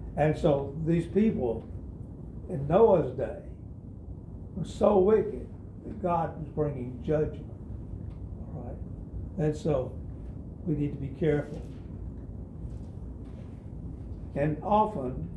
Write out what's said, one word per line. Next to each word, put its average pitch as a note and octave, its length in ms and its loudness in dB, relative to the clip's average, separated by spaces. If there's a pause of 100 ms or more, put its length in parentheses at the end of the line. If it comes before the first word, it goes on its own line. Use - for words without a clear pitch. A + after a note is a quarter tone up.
(180)
And D3 180 6
so C#3 380 4 (120)
these E3 200 4
people C3+ 580 4 (840)
in C#3+ 180 -2
Noah's F3 440 8
day A#2+ 320 -4 (1120)
were F3+ 100 -2
so G#3 320 6
wicked G3 500 6 (380)
that - 160 -6
God E3 380 2
was D#3 100 -6
bringing C3 540 -2
judgment, D3+ 420 2 (1080)
all - 80 -6
right? - 840 -4
And D3+ 100 2
so C3+ 360 0 (720)
we D#3+ 80 2
need C#3+ 200 0
to - 80 -6
be C3+ 180 -6
careful. D3 420 2 (2750)
And D3+ 300 2
often D#3+ 720 2